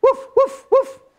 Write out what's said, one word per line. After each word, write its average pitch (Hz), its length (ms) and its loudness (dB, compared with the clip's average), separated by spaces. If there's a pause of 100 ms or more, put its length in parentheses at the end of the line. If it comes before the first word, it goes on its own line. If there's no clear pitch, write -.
Woof, - 340 0
woof, - 360 -2
woof. 539 280 -2 (200)